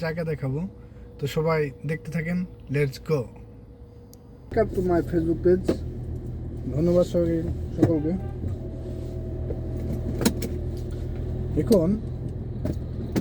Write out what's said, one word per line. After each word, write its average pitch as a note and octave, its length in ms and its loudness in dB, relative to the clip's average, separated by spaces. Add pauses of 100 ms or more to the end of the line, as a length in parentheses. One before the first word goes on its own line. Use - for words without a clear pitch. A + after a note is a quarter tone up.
জায়গা D#3+ 280 -2
দেখাবো। C#3 280 -2 (600)
তো - 40 -2 (120)
সবাই D#3+ 240 2 (320)
দেখতে D#3 240 -6
থাকেন, E3+ 220 -2 (380)
let's C#3+ 240 2 (120)
go। C#3+ 100 4 (1300)
Subscribe A3 220 4
to G3 40 2 (100)
my E3+ 100 6 (100)
Facebook E3 340 2
page। F#3 220 6 (1080)
ধন্যবাদ F3 380 6
সবাই, E3+ 240 4 (380)
সকলকে। D#3+ 380 4 (3500)
এখন E3+ 260 8 (1300)